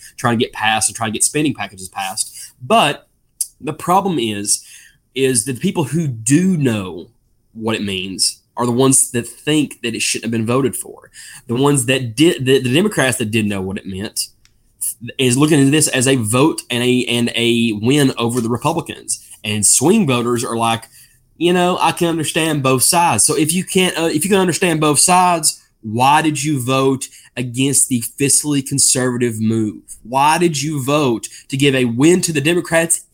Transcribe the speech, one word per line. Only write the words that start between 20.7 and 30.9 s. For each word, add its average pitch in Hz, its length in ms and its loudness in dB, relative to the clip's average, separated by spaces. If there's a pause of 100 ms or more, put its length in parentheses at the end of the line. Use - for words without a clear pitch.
"You 175 160 2
know, 180 260 2
I 165 120 0
can 170 160 -2
understand 160 540 -2
both 131 200 2
sides." 156 420 2
So 151 100 2
if 151 160 0
you 180 140 -2
can't, 185 340 0
uh, 165 140 0
if - 120 -2
you 185 60 0
can 202 80 4
understand 170 440 0
both 151 160 2
sides, 180 640 2 (180)
why 127 400 2
did 147 240 -2
you 147 160 -2
vote 135 480 0 (260)
against 127 540 -2
the 120 140 -2
fiscally 139 640 -2
conservative 123 760 -2
move? 110 420 -2 (200)
Why 139 340 2
did 165 240 0
you 147 220 -4
vote 135 460 0 (200)